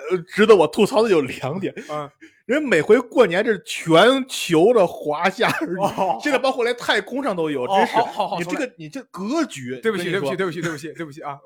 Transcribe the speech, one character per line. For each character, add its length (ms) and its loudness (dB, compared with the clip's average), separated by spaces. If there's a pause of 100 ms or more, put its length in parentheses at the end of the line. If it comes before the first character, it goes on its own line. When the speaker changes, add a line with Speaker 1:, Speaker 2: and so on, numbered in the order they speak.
(100)
Speaker 1:
呃， 120 0
值 220 2
得 120 10
我 100 4
吐 180 2
槽 200 2
的 40 0
有 120 4
两 400 -6
点。 120 -6 (160)
Speaker 2:
嗯。 220 -8 (360)
Speaker 1:
人 140 0
每 200 2
回 180 6
过 280 2
年， 180 0
这 80 0
是 120 -4
全 600 4
球 460 2
的 140 4
华 420 -4
夏 220 0
儿 160 -4
女， 120 -6
Speaker 2:
哦。 420 -2
Speaker 1:
现 120 -2
在 60 0
包 120 0
括 140 -2
连 120 -2
太 220 -2
空 240 -6
上 140 -4
都 140 -4
有， 140 -4
Speaker 2:
哦， 120 -2
Speaker 1:
真 100 4
是。 100 -6
Speaker 2:
好， 100 4
好， 220 -4
好， 100 -6
Speaker 1:
你 60 -6
这 120 -6
个， 0 -
Speaker 2:
重 100 -4
来。 120 -20
Speaker 1:
你 100 -14
这 160 -12
格 400 -6
局， 380 -10
Speaker 2:
对 100 0
不 60 -6
起， 120 -4
Speaker 1:
跟 40 -2
你 120 -4
说。 80 -2
Speaker 2:
对 120 -4
不 40 -4
起， 120 -8
对 100 -4
不 40 -8
起， 100 -14
对 60 -12
不 0 -
起， 20 -
对 120 -10
不 60 -18
起 80 -18
啊， 260 -10